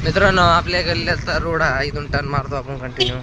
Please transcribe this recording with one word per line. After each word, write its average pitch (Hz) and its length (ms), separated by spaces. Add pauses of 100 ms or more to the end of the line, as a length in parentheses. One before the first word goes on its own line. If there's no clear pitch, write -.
मित्रांनो 190 380
आपल्या 175 400
गल्ल्याचा 170 560
रोड 160 240
हा, 135 220
इथून 143 280
टर्न 139 160
मारतो 139 280
आपण 135 220
कंटिन्यू. 127 460